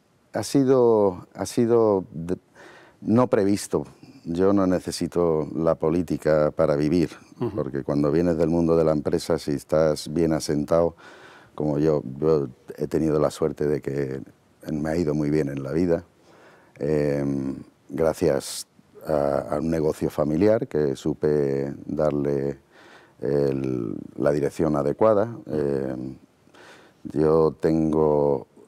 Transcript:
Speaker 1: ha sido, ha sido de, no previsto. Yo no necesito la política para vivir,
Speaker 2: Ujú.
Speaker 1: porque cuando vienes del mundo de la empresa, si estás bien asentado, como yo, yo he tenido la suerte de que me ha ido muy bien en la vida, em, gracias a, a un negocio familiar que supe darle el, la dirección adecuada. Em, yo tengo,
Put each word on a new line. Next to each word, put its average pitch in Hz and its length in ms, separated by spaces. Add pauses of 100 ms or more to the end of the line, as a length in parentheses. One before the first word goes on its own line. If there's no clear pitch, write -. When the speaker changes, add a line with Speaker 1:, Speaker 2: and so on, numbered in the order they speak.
(340)
Speaker 1:
ha 110 100
sido, 117 880
ha 101 120
sido 113 680
de, 85 260 (640)
no 117 260
previsto. 98 580 (400)
Yo 92 280
no 95 140
necesito 82 880
la 80 200
política 78 760
para 76 240
vivir, 76 340 (300)
Speaker 2:
Ujú. 120 160
Speaker 1:
porque 67 280
cuando 73 280
vienes 85 260
del 80 120
mundo 82 260
de 82 80
la 80 80
empresa, 78 480
si - 120
estás 76 600
bien 80 200
asentado, 80 600 (600)
como 76 240
yo, 76 240 (160)
yo 76 280 (300)
he 73 100
tenido 78 320
la 73 120
suerte 73 340
de 73 160
que 67 400 (500)
me 78 180
ha 80 80
ido 76 160
muy 76 160
bien 76 200
en 67 140
la 67 80
vida, 82 320 (760)
em, 71 800 (320)
gracias 76 800 (400)
a, 71 480
a 73 40
un 78 120
negocio 78 380
familiar 92 580
que 76 280
supe 71 800 (120)
darle 71 720 (640)
el, 65 720 (220)
la 69 140
dirección 73 440
adecuada. 104 580 (140)
Em, 67 720 (840)
yo 78 560
tengo, 76 880 (200)